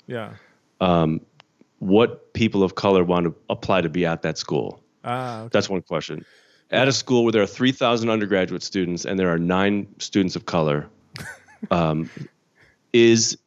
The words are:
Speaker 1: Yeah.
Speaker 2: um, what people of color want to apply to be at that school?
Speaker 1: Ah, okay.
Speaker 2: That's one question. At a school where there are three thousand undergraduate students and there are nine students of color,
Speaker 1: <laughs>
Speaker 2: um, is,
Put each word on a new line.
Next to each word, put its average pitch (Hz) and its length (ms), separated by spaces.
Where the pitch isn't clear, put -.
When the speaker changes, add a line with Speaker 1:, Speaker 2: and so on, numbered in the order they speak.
Speaker 1:
Yeah. 110 280
Speaker 2:
um, 82 400
what 107 540
people 104 280
of 92 140
color 95 300
want 87 200
to 82 80
apply 101 320
to 85 80
be 85 160
at 82 180
that 80 140
school? 57 440
Speaker 1:
Ah, 123 380
okay. 113 100
Speaker 2:
That's 101 160
one 92 120
question. 80 440
At 123 200
a 131 40
school 120 300
where 113 80
there 110 100
are 98 60
three 127 240
thousand 117 380
undergraduate 95 540
students 87 420
and 95 120
there 92 120
are 85 100
nine 98 480
students 95 360
of 85 100
color, 76 440
Speaker 1:
<laughs> - 540
Speaker 2:
um, 80 380
is, 117 560